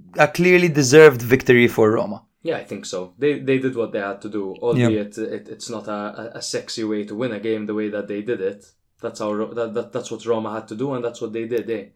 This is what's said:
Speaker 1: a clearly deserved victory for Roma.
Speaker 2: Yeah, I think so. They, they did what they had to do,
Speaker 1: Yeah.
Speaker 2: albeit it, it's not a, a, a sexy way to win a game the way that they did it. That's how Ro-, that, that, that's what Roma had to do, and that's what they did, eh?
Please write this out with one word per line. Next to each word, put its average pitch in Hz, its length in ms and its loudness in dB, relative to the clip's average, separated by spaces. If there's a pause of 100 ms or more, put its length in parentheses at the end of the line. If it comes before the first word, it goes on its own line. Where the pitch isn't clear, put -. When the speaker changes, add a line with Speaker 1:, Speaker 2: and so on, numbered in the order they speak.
(180)
Speaker 1:
a 147 100 8
clearly 180 400 4
deserved 143 540 8
victory 123 460 6
for 110 240 4
Roma. 123 320 -4 (180)
Speaker 2:
Yeah, 160 140 -4
I - 80 -10
think 104 220 -12
so. 92 320 -10
They, 143 200 0
they 131 200 0
did 131 180 -2
what 110 160 -4
they 110 80 -4
had 98 220 -6
to 110 60 -12
do, 101 280 -6
Speaker 1:
Yeah. - 60 -12
Speaker 2:
albeit 117 560 0
it, 104 300 -8
it's - 220 -14
not 104 180 -10
a, 107 40 -8
a, 104 460 -10
a 110 40 -12
sexy - 420 -8
way 107 200 -4
to 107 100 -12
win 117 180 -4
a 104 80 -8
game 107 260 -4
the 107 80 -6
way 107 160 -4
that 104 180 -8
they 104 140 -6
did 107 180 -4
it. 98 240 -6 (380)
That's 113 180 -10
how 107 120 -4
Ro-, 107 220 -6
that, 113 200 -6
that, 113 180 -6
that's 120 180 -8
what 113 160 -10
Roma 110 260 -2
had 110 160 -10
to 113 60 -10
do, 131 200 -4
and 120 100 -6
that's 117 180 -8
what 113 100 -8
they 113 140 -6
did, 113 240 -4
eh? 107 140 -6 (120)